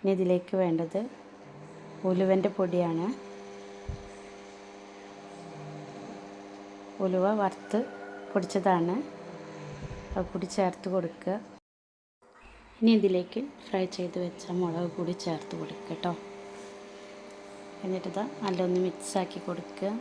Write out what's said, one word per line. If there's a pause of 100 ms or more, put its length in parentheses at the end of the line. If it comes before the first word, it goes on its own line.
ഇനി
ഇതിലേക്ക്
വേണ്ടത് (1080)
ഉലുവൻ്റെ
പൊടിയാണ്. (4000)
ഉലുവ (140)
വറുത്ത് (500)
പൊടിച്ചതാണ്, (1200)
അത്
കൂടി (100)
ചേർത്ത്
കൊടുക്കുക. (1500)
ഇനി
ഇതിലേക്ക് (240)
ഫ്രൈ (140)
ചെയ്ത്
വെച്ച (160)
മുളക്
കൂടി (100)
ചേർത്ത്
കൊടുക്കുക
കേട്ടോ. (1700)
എന്നിട്ടിത് (220)
നല്ലൊന്ന്
മിക്സാക്കി
കൊടുക്കുക.